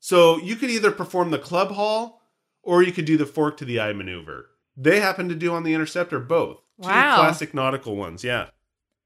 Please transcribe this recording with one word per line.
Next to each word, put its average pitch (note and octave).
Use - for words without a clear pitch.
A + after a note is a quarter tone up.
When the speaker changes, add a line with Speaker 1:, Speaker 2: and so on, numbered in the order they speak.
Speaker 1:
So E3+
you F3+
could B3+
either G#3+
perform F3
the C#3+
Club F#3+
Haul G#3+
or F3+
you F3+
could F3
do D#3
the D3
fork D3
to C3+
the A#2+
eye G#2+
maneuver. F2
They D#3+
happen F#3+
to E3
do E3+
on E3
the D#3+
Interceptor D#3
both. D3
Speaker 2:
Wow. A3+
Speaker 1:
Two F3+
classic D#3
nautical C3
ones, G2+
yeah. A#2+